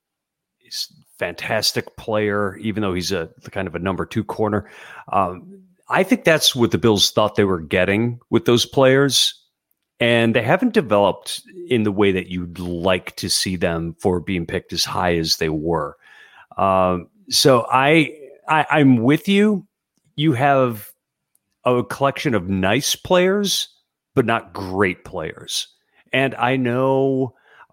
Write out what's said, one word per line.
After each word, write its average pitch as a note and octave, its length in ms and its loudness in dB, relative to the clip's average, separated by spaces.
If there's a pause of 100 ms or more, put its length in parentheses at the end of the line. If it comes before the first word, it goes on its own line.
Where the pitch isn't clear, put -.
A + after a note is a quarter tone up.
(600)
is - 320 -12
a - 260 -20
fantastic - 800 -4
player, G#2 600 -2
even G#2+ 240 -4
though F#2+ 100 -2
he's F2+ 200 -4
a E2 180 -4 (200)
kind F#2+ 160 -6
of E2 80 -10
a F2 40 -6
number F2 260 -2
two A2 180 -6
corner. G#2 480 -2 (400)
Um, F#2+ 520 -4 (260)
I D3 140 2
think G#3 220 0
that's D#3 300 2
what A#2 180 2
the - 60 0
Bills G#2 340 2
thought G#2+ 240 0
they G#2 80 4
were F#2 160 0
getting G2 580 0 (100)
with A#2 160 0
those A#2+ 220 2
players, C3+ 760 2 (600)
and A#2 340 2
they B2 80 2
haven't F#3 320 0
developed G#2 680 0 (260)
in A#2 160 2
the G#2 80 0
way G2 200 2
that F#2 140 -2
you'd F2 320 -10
like F2+ 580 -2
to F#2+ 140 -6
see - 260 -2
them E2+ 440 -4
for F2+ 200 0
being F2 260 -4
picked - 260 -8
as F2 120 -4
high F2+ 320 -2
as E2 200 -2
they E2 120 -4
were. D#2 480 -4 (600)
Um, F#2 520 0 (200)
so C3 420 4
I, C#3 460 2 (320)
I, D#3 220 0
I'm C#3 260 6
with C3 320 2
you. G3+ 380 2 (500)
You D3+ 160 2
have B2+ 600 0 (720)
a B2 200 2
collection C#3 500 -2
of F2+ 140 -2
nice G2 480 0
players, F#3+ 720 0 (460)
but B2+ 120 2
not A2 260 -2
great F#2 520 -2
players. - 640 -10 (440)
And C3 220 0
I B2 220 0
know, C3 800 0 (380)